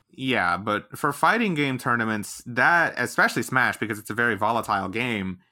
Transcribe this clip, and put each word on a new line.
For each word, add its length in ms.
Yeah, 480
but 400
for 160
fighting 400
game 240
tournaments, 720
that, 500
especially 460
Smash, 340
because 220
it's 100
a 60
very 200
volatile 540
game, 480